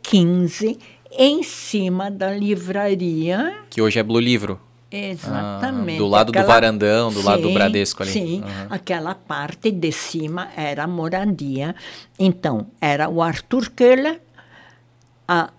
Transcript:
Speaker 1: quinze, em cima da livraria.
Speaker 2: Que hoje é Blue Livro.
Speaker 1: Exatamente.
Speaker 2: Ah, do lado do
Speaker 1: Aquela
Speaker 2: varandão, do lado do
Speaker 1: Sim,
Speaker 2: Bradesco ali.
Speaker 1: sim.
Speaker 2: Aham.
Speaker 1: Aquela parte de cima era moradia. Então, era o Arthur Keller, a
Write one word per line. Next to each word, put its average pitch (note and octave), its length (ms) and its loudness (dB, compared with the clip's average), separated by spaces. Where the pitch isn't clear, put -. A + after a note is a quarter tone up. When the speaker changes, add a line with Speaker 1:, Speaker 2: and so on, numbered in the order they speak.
Speaker 1:
quinze, F3+ 760 2
em C#4+ 320 4
cima F#3+ 680 -2
da F#3+ 240 -4
livraria. F#3+ 1200 -2
Speaker 2:
Que - 100 -2
hoje A2 200 2
é - 20 4
Blue A2+ 160 0
Livro. G#2+ 400 0
Speaker 1:
Exatamente. G3 1080 -6
Speaker 2:
Ah, - 20 -2
do G#2 80 0
lado G#2 260 4
do F#3+ 60 2
Speaker 1:
Aquela F#3+ 160 4
Speaker 2:
varandão, A2 580 4
do G#2 100 -4
lado G2+ 200 4
do E3 60 2
Speaker 1:
Sim, F3+ 60 2
Speaker 2:
Bradesco G2+ 480 2
ali. F#3+ 100 -4
Speaker 1:
sim. F#3 320 -4
Speaker 2:
Aham. G3 260 -10
Speaker 1:
Aquela F3+ 440 -6
parte D#3 580 -6
de E3 200 -2
cima E3 640 -6
era D3 300 -4
moradia. E3 880 -4
Então, F3 480 0
era D3+ 280 0
o E3 140 -2
Arthur E3+ 480 -4
Keller, C4+ 500 4
a E3+ 320 2